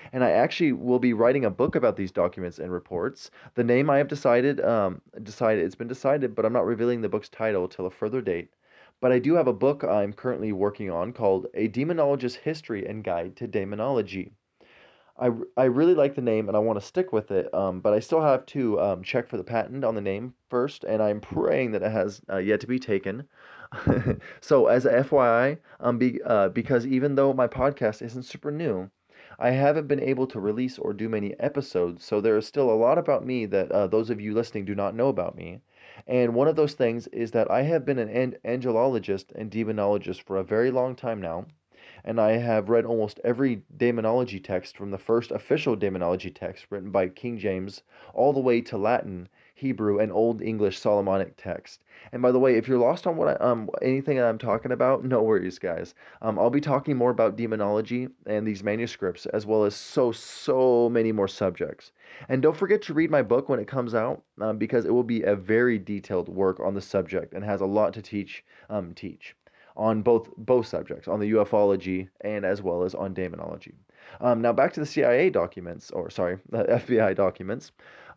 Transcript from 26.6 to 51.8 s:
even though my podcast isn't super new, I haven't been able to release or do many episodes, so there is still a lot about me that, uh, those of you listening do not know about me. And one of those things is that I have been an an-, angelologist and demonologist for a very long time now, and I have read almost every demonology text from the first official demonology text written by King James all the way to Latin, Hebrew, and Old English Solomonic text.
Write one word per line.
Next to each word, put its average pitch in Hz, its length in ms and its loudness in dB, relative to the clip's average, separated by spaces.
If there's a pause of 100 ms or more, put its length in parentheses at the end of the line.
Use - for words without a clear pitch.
even 135 300 0
though 139 160 4
my 131 160 2
podcast 127 540 0
isn't 117 220 -10
super 147 280 -10
new, 113 380 -4 (500)
I 123 120 2
haven't 143 360 2
been 139 140 0
able 131 260 0
to 113 140 -8
release 113 360 -2
or - 140 -4
do 104 160 -6
many 104 320 -4
episodes, 92 640 -2
so 107 160 -2
there 107 160 4
is 107 100 0
still 135 240 0
a 110 60 4
lot 120 220 4
about 147 280 0
me 123 200 -4
that, 95 260 0
uh, 98 160 2
those 110 220 0
of 107 100 -4
you 104 140 -6
listening 110 320 -2
do 101 100 -4
not 98 200 -2
know 120 120 0
about 90 300 -4
me. 85 240 -14 (440)
And 120 300 0
one 143 140 4
of 156 80 2
those 147 160 2
things 117 340 -2
is 113 240 -6
that 113 180 2
I 117 120 2
have 151 240 0
been 135 140 0
an 107 100 -4
an-, 123 340 -2
angelologist 117 920 0
and 110 140 -10
demonologist 104 760 -2
for 98 140 -4
a 95 60 -2
very 113 280 2
long 127 220 0
time 113 280 -6
now, 85 240 -6 (580)
and 113 160 -2
I 110 120 6
have 113 380 0
read 117 140 6
almost 110 400 -2
every 120 380 0 (160)
demonology 117 640 0
text 92 340 -6
from 101 160 -10
the 98 60 -4
first 120 340 0
official 135 460 -2
demonology 90 540 -2
text - 380 -12
written 101 220 -10
by 95 160 2
King 117 300 -10
James 95 460 -6 (300)
all 139 200 2
the 135 60 0
way 123 220 2
to 117 160 -8
Latin, 98 520 -2 (240)
Hebrew, 107 460 -2
and 107 120 0
Old 110 300 0
English 104 380 -2
Solomonic 98 580 0
text. - 460 -12 (280)